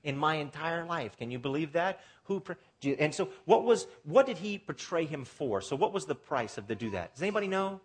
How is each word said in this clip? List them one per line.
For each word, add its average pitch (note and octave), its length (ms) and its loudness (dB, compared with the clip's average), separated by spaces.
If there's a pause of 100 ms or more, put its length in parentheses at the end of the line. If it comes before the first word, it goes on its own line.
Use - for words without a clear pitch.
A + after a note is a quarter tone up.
in C#3 140 -2
my D#3 180 2
entire D#3 500 -4
life. D#3+ 320 -4
Can A#2 120 -6
you B2 80 -4
believe C#3+ 360 -2
that? F#3 260 0 (240)
Who? G3 160 -2
Pre-, F#3 160 -8 (420)
and D3+ 160 4
so, - 160 -2 (160)
what A3+ 180 6
was? A3+ 220 4 (180)
What A3 220 6
did G#3+ 140 -4
he G3+ 180 -4
betray E3 480 -4
him C#3 200 -8
for? G#2+ 360 -2
So, - 140 -2
what F3+ 180 2
was F#3+ 120 -2
the C#3+ 100 -2
price A#2+ 420 -4
of G#2 100 -12
to A2+ 80 -2
do A2 160 -4
that? F2 220 -6
Does C3 80 -10
anybody G3+ 260 0
know? G3 380 -2